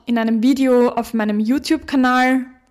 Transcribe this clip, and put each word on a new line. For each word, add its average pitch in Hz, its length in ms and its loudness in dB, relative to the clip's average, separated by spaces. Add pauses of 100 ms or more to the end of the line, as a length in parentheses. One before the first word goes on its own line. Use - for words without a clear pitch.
in 240 120 -2
einem 226 260 -2
Video 254 460 4
auf - 240 -6
meinem 208 260 -2
YouTube-Kanal. 254 1040 0 (260)